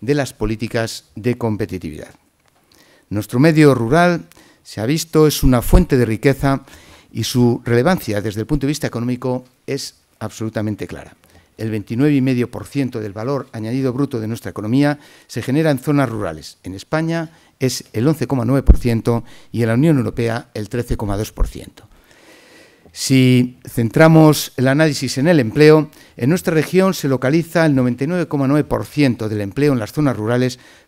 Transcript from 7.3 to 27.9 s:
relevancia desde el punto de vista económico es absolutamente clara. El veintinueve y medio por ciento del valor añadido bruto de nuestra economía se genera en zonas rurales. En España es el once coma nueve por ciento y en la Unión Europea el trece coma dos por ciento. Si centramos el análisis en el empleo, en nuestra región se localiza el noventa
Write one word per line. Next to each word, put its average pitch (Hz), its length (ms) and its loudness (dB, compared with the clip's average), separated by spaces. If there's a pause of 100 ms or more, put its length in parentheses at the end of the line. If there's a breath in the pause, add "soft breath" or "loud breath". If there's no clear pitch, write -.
relevancia 120 560 0
desde 104 200 -6
el 104 60 -6
punto 139 200 -2
de 151 60 -2
vista 139 160 -6
económico 123 560 -6 (240)
es 135 260 -8 (240)
absolutamente 107 680 -8
clara. - 260 -16 (440 soft breath)
El 110 120 -6
veintinueve 120 460 0
y 127 60 2
medio 120 280 0
por 98 160 -12
ciento 123 320 -6
del 107 140 -8
valor 120 400 -8
añadido 120 400 -4
bruto 135 260 -4
de 107 80 -6
nuestra 110 240 -8
economía 139 480 0 (280 loud breath)
se - 160 -10
genera 156 280 0
en 135 80 0
zonas 143 300 0
rurales. 90 540 -8
En 90 120 -12
España 160 560 -4 (300 soft breath)
es 127 320 -4
el 117 160 0
once 151 180 0
coma 123 200 -2
nueve 131 160 0
por - 160 6
ciento 117 440 0 (300 loud breath)
y 113 80 -4
en 117 80 0
la 113 60 0
Unión 147 240 2
Europea 113 560 -4
el 107 160 -10
trece 120 260 -4
coma 101 220 -4
dos 107 120 -6
por - 160 -4
ciento. - 400 -16 (1040 soft breath)
Si 127 680 2 (100)
centramos 151 880 4
el 127 100 0
análisis 139 520 0
en 143 100 2
el 165 120 4
empleo, 151 500 6 (260 loud breath)
en 123 140 0
nuestra 180 240 0
región 180 400 2
se - 120 -6
localiza 156 600 0
el 147 80 2
noventa 123 300 0